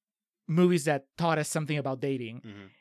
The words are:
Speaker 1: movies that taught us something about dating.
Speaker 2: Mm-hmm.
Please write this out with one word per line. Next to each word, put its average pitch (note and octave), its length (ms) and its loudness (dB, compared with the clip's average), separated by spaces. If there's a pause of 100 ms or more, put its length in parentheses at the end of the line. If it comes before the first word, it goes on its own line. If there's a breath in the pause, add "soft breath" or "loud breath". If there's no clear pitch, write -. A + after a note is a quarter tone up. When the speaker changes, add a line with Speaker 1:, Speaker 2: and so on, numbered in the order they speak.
(460)
Speaker 1:
movies F3 380 4
that C#3+ 220 0 (100)
taught E3 220 0
us D3+ 100 -2
something D3+ 300 -4
about C3+ 220 -4
dating. B2 400 -6
Speaker 2:
Mm-hmm. G2+ 260 -16 (140)